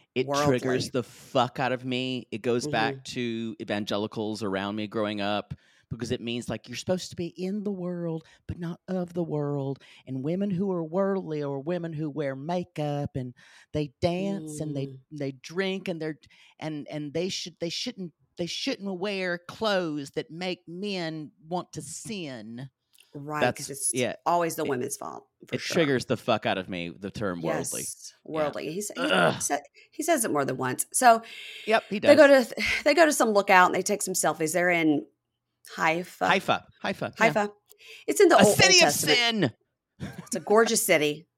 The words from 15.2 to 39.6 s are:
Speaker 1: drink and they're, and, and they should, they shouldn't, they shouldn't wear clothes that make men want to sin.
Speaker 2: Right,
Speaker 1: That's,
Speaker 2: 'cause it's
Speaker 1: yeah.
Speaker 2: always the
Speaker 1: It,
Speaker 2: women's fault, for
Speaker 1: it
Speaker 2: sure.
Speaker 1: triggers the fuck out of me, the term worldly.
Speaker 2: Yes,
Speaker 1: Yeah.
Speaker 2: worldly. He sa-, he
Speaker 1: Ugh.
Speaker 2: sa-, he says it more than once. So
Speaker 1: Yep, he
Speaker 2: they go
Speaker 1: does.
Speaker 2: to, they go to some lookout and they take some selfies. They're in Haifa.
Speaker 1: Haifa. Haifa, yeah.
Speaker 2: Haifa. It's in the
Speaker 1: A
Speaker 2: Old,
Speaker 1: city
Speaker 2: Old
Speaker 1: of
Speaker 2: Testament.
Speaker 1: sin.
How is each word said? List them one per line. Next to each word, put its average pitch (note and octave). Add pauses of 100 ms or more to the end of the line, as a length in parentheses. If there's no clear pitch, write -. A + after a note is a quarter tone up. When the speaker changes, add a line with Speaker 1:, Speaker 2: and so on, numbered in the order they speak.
Speaker 1:
drink F#3+
and E3
they're, D#3 (440)
and, D3+
and D3
they E3+
should, F3+
they E3+
shouldn't, F#3+ (240)
they F3
shouldn't G3
wear F#3 (120)
clothes F3
that -
make F3+
men E3 (140)
want E3+
to D#3
sin. C3 (480)
Speaker 2:
Right, D3
Speaker 1:
That's, B2
Speaker 2:
'cause -
it's -
Speaker 1:
yeah. A#2+ (100)
Speaker 2:
always E3
the D#3+
Speaker 1:
It, -
Speaker 2:
women's B2
fault, - (220)
for -
Speaker 1:
it A#2+
Speaker 2:
sure. -
Speaker 1:
triggers C#3
the A#2
fuck -
out G#2
of F#2
me, F2
the F#2+
term F#2
worldly. D#2+
Speaker 2:
Yes, - (120)
Speaker 1:
Yeah. -
Speaker 2:
worldly. D3+
He G3
sa-, -
he -
Speaker 1:
Ugh. F3
Speaker 2:
sa-, - (320)
he D#4
says D4+
it C#3+
more C#3+
than C3+
once. B2+
So A#3 (440)
Speaker 1:
Yep, G#3+
he G3+
Speaker 2:
they -
go D4
Speaker 1:
does. C4+
Speaker 2:
to, - (280)
they D4+
go E4
to D4+
some B3
lookout G3
and -
they F#3
take G3+
some F#3
selfies. D#3
They're F3
in D#3+ (720)
Haifa. F3
Speaker 1:
Haifa. F3+ (160)
Haifa, C3+
yeah. A3
Speaker 2:
Haifa. G#3 (540)
It's D#4
in G4+
the -
Speaker 1:
A G3
Speaker 2:
Old, G#3
Speaker 1:
city F#4+
Speaker 2:
Old -
Speaker 1:
of F4+ (140)
Speaker 2:
Testament. -
Speaker 1:
sin. A3+ (720)